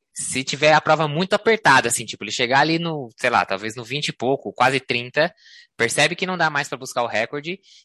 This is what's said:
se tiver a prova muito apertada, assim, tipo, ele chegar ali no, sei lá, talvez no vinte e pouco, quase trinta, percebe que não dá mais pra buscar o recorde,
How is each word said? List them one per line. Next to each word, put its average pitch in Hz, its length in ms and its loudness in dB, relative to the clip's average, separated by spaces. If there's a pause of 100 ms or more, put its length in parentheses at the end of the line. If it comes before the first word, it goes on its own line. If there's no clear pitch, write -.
(140)
se - 280 -6
tiver 151 300 2
a 156 80 6
prova 156 260 2
muito 160 280 -2
apertada, 143 540 4
assim, 117 180 -2
tipo, - 180 -10
ele 101 60 -8
chegar 131 300 2
ali 160 180 2
no, 156 400 -6
sei 127 100 0
lá, 107 160 4
talvez 107 320 -6
no 123 80 -10
vinte 127 240 -6
e 160 60 -4
pouco, 123 360 -4
quase 131 300 2
trinta, 127 500 -2 (460)
percebe 147 400 0
que 190 100 -6
não 185 120 -4
dá 160 100 2
mais 147 180 -2
pra 135 120 -10
buscar 123 240 -6
o 117 40 -2
recorde, 143 540 -4 (240)